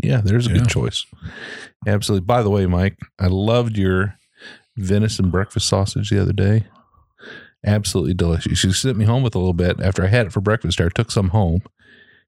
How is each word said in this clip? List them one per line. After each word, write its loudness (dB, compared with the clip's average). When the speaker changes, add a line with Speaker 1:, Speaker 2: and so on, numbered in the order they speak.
Speaker 1:
Yeah, 2
there's 2
a -2
Speaker 2:
Yeah. 2
Speaker 1:
good 4
choice. -2
Absolutely. 0
By 2
the 0
way, 2
Mike, 0
I 0
loved 0
your 0
venison 0
breakfast -2
sausage -2
the 2
other 0
day. 2
Absolutely 0
delicious. 0
You 2
sent -2
me 2
home 2
with -2
a -2
little 0
bit 0
after 0
I 2
had 2
it -10
for -2
breakfast. 0
I 2
took -2
some 0
home, 2